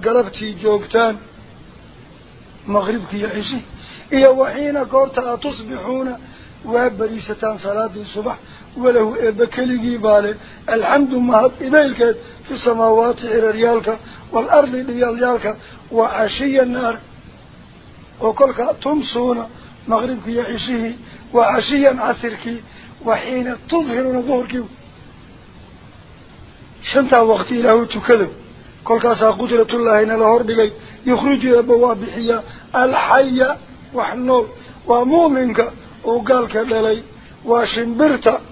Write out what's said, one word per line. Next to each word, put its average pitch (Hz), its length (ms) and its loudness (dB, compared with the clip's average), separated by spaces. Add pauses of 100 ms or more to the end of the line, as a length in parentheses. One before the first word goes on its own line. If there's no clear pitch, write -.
galabtii 214 480 -2 (100)
joogtaan, 214 520 0 (1500)
maqribkii 202 520 -4
iyo 208 180 -6
cishii, 220 280 -8 (520)
iyo 269 140 8 (100)
وحين 285 360 -2 (160)
goorta 269 280 0 (100)
aad 240 160 -6
تصبحون, 254 640 -8 (640)
waa 240 260 2
bariisataan 214 600 -6
salaadii 208 560 -6
subax, 214 240 -6 (440)
وله 240 240 4 (180)
Eebbe 220 220 2
keligii 247 520 -4
baa 208 260 4
leh, 214 120 -4 (380)
الحمد 254 380 2 (180)
mahad 247 220 4 (140)
idaylkeed, 247 500 2 (300)
في - 120 -12
السماوات 226 600 2
ciraryaalka, 220 760 0 (380)
والأرض 254 420 2 (140)
dhiyaalyaalka, 240 640 -2 (400)
وعشيا 226 720 0
naar, 247 320 -4 (1200)
oo 220 120 0
kolka 262 340 0 (160)
تمسون, 254 560 -2 (520)
maqribkii 226 420 -4
iyo 240 200 -4
cishihii, 233 420 -6 (400)
وعشيا 240 580 2 (100)
casirkii, 233 560 -6 (480)
وحين 247 400 -4 (240)
تظهرون 262 560 -2
duhurkii. 247 400 -4 (2250)
Shantaa 254 320 4
waqti 220 360 0
Ilaahu 233 260 4
tukado. 214 400 2 (580)
Kolkaasaa 220 480 2
qudratullaahina 226 840 0
la 226 100 2
hordhigay. 226 440 2 (360)
Yukhriju, 247 500 2
Eebba 240 180 4
waa 233 200 4
bixiyaa. 226 480 -4 (300)
Alxaya, 262 840 2 (380)
wax 208 220 -4
nool. 247 300 2 (400)
Waa 240 180 2
muuminka 262 680 2 (320)
oo 233 160 0
gaalka 233 440 0
dhalay. 220 380 0 (420)
Waa 233 220 2
shimbirta 233 760 0 (120)